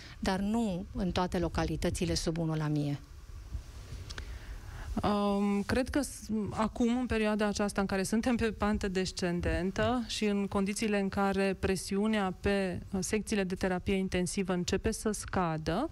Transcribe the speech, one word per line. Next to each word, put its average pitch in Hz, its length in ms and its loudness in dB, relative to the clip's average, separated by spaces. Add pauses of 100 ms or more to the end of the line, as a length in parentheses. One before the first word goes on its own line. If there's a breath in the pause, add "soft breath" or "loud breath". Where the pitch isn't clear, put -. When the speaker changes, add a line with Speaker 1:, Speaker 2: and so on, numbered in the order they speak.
(200 loud breath)
Speaker 1:
dar 190 200 0
nu 202 520 0
în 196 200 0
toate 180 280 2
localitățile 165 760 0
sub 160 240 0
unu 160 160 0
la 156 140 0
mie? 147 320 0 (2000 loud breath)
Speaker 2:
Um, 202 640 2
cred 254 240 0
că 294 120 2
s-, - 280 -6 (200)
acum, 233 480 2
în 254 80 0
perioada 214 420 2
aceasta 202 340 0
în 196 60 2
care 190 160 0
suntem 226 320 2
pe 226 160 2
pantă 208 360 0
descendentă 185 1200 0
și - 180 -2
în 202 220 2
condițiile 202 520 0
în 196 100 2
care 196 500 2
presiunea 196 800 2
pe, 196 420 2 (100)
uh, 196 100 0
secțiile 202 420 0
de 185 120 -2
terapie 185 400 0
intensivă 185 580 0
începe 185 380 2
să 214 200 -2
scadă, 170 800 0